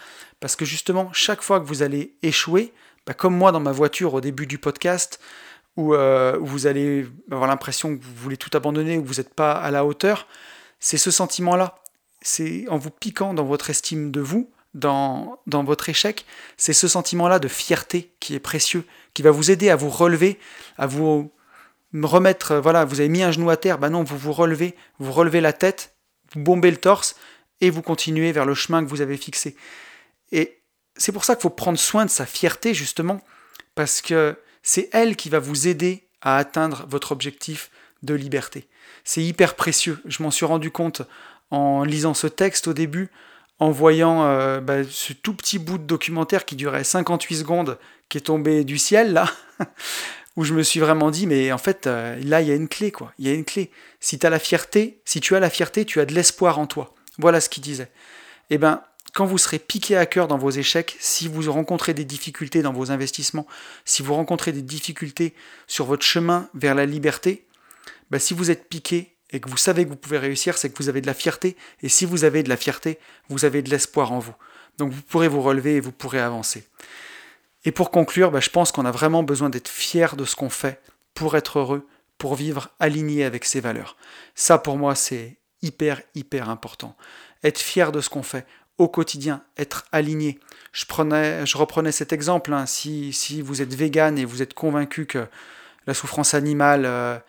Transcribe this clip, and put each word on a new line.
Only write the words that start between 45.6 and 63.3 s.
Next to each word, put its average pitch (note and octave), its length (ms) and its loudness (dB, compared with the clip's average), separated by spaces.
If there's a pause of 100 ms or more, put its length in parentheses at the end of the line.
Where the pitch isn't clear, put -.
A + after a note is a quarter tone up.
de D#3 60 -10
documentaire E3 600 -2
qui C#3 120 -12
durait C#3 280 -4
cinquante-huit E3+ 520 -2
secondes, D#3 420 -2 (300)
qui D3+ 100 -6
est C#3+ 40 -10
tombé D3+ 420 2
du C#3 140 -6
ciel, G#3 340 4
là, E3+ 180 2 (280)
<laughs> G3 80 -4 (720)
où D#3+ 80 -2
je D3+ 100 -2
me D#3+ 80 4
suis D#3 180 2
vraiment D#3 300 4
dit, F3 160 -2
mais C3+ 260 2
en B2+ 60 -2
fait, - 280 -2
euh, A#2+ 380 -4
là, D#3 160 4
il D#3 80 2
y - 20 2
a C#3+ 40 4
une D3+ 140 -2
clé, G#3 220 -4
quoi. - 280 -14
Il C3+ 80 -4
y C3+ 40 2
a D3 40 2
une D#3 100 -4
clé. F#3+ 260 -6 (300)
Si - 180 -4
t'as E3 120 4
la D#3+ 80 2
fierté, G#3 640 0
si - 160 -4
tu F#3+ 160 2
as F#3+ 40 4
la F3 100 4
fierté, G#3 340 -2
tu D#3 160 -2
as C#3+ 60 4
de C#3+ 80 -4
l'espoir E3+ 440 2
en D3+ 80 -2
toi. - 280 -10 (240)
Voilà E3 220 6
ce - 100 -2
qu'il C#3 120 -12
disait. C3+ 280 -10 (580)
Eh D3+ 80 2
ben, D3+ 260 4 (300)
quand G3 140 0
vous F#3 120 0
serez D#3+ 200 0
piqué - 380 -2
à E3+ 100 4
cœur F3 200 2
dans D3 120 0
vos C3+ 120 0
échecs, C#3+ 480 -2
si - 300 -2
vous D#3 240 -4
rencontrez D#3+ 400 -2
des D3 120 -4
difficultés C#3+ 580 -4
dans C#3 100 0
vos B2+ 180 -4
investissements, C#3 560 -4 (380)